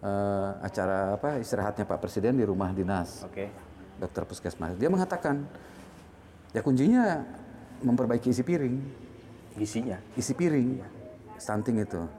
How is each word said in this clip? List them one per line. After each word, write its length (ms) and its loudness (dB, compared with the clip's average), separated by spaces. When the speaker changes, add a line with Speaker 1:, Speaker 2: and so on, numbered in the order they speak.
Speaker 1:
eh, 460 0
acara 560 0
apa, 240 -2
istirahatnya 480 2
Pak 120 0
Presiden 360 2
di 80 6
rumah 280 2
dinas 520 0
Speaker 2:
Oke. 240 -6
Speaker 1:
dokter 320 -4
puskesmas. 480 -6
Dia 160 2
mengatakan, 560 0
"Ya, 80 0
kuncinya 640 4
memperbaiki 520 4
isi 120 2
piring." 320 2
Speaker 2:
Isinya? 400 -2
Speaker 1:
Isi 200 -2
piring. 360 4
Speaker 2:
Iya. 80 -12
Speaker 1:
Stunting 440 0
itu. 280 -4